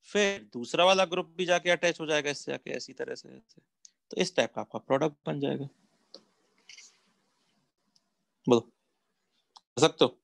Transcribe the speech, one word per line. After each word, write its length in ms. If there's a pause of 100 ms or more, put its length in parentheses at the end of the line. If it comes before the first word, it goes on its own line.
फिर 440
दूसरा 320
वाला 200
ग्रुप 200 (120)
भी 80
जाके 260
अटैच 280
हो 60
जाएगा 240
इससे 240
आके, 180
ऐसी 220
तरह 220
से, 140
ऐसे। 320 (500)
तो 60
इस 180
टाइप 180
का 80
आपका 200
प्रोडक्ट 340 (100)
बन 140
जाएगा। 280 (2750)
बोलो, 120
कर 1200
सकते 240
हो? 180